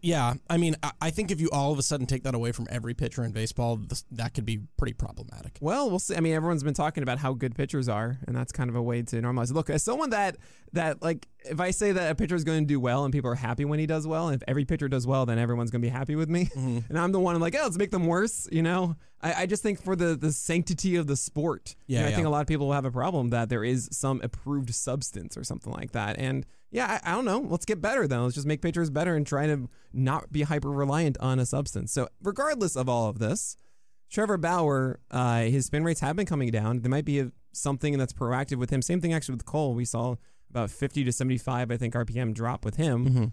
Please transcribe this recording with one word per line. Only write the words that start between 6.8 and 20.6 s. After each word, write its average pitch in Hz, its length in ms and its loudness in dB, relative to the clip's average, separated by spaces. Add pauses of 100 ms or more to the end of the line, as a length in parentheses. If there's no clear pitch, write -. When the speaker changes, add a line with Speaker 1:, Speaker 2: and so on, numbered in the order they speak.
Speaker 2:
about 127 160 0
how 135 140 0
good 120 220 -2
pitchers 135 340 0
are, 113 280 0 (100)
and 123 80 -2
that's 123 160 -4
kind 123 180 -2
of 117 60 -4
a 120 60 0
way 120 220 0
to 113 180 -2
normalize 123 300 0
it. - 20 -4
Look, 156 160 0
as 151 140 0
someone 269 260 0
that, 202 280 0 (360)
that, 160 300 0
like, 165 240 -2 (180)
if 151 140 -4
I 180 120 2
say 202 200 2
that 180 200 2
a 147 40 0
pitcher 180 200 0
is 160 80 0
gonna 160 220 2
do 143 140 2
well 123 260 2
and 131 80 2
people 127 160 0
are 120 60 0
happy 123 280 -2
when 147 140 0
he 156 80 0
does 156 220 -2
well, 160 220 0
and 139 60 2
if 120 120 -4
every 135 180 2
pitcher 147 220 0
does 131 180 0
well, 131 220 2
then 113 100 2
everyone's 120 320 0
gonna 120 140 0
be 120 60 0
happy 135 260 -2
with 160 140 0
me. 175 160 2
Speaker 1:
Mm-hmm. 127 380 -2
Speaker 2:
<laughs> 113 60 -10
And 151 80 -2
I'm 175 140 2
the 190 80 2
one, 175 160 4
I'm 165 60 2
like, 175 140 2
"Oh, 302 80 2
let's 180 140 0
make 202 140 -2
them 180 160 2
worse," 185 440 0
you 165 120 4
know? 175 320 2 (260)
I, 175 220 0
I - 20 0
just 202 160 0
think 208 220 0
for 185 120 0
the, 170 200 4
the 151 180 0
sanctity 175 640 0